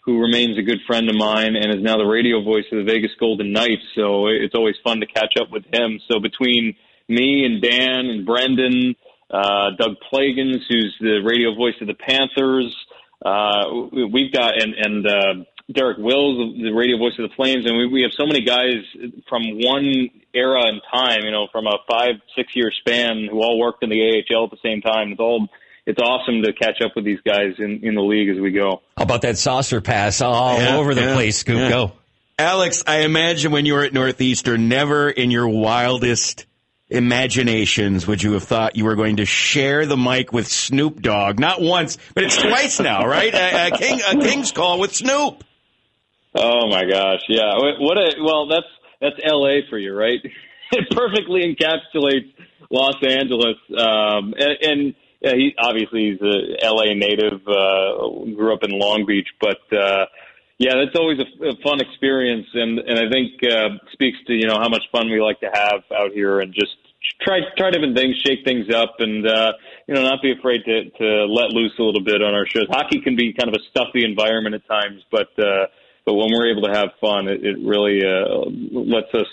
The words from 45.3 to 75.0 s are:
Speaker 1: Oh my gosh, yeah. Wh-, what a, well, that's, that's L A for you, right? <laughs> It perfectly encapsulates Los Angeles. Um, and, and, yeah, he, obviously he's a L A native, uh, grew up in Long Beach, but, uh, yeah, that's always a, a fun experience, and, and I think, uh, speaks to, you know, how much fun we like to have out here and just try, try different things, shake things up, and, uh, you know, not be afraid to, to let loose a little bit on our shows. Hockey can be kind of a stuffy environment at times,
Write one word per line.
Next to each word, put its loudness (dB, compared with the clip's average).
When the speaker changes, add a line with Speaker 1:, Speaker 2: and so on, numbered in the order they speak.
Speaker 1:
Oh 2
my 0
gosh, 2
yeah. 2
Wh-, 0
what 2
a, 2
well, 0
that's, 0
that's -2
L 2
A 2
for -6
you, -8
right? 0
<laughs> -12
It 0
perfectly 0
encapsulates 0
Los 2
Angeles. 2
Um, 2
and, 2
and, 0
yeah, 0
he, 2
obviously 0
he's -6
a 0
L 2
A 2
native, 0
uh, 0
grew 2
up -6
in -4
Long 0
Beach, 0
but, 0
uh, 2
yeah, 2
that's 0
always 2
a, -6
a -4
fun 0
experience, -2
and, -2
and 0
I 0
think, -2
uh, 0
speaks -2
to, 0
you 2
know, 2
how 0
much 0
fun 0
we 2
like 0
to -6
have 0
out -2
here 0
and -4
just -2
try, 0
try 2
different 0
things, 2
shake 0
things -2
up, 0
and, -2
uh, 2
you -6
know, 2
not 0
be 2
afraid 0
to, -2
to 0
let 0
loose 0
a 2
little 2
bit 2
on 2
our 0
shows. 0
Hockey 0
can 0
be 0
kind -2
of 0
a -18
stuffy 0
environment 0
at -12
times, -4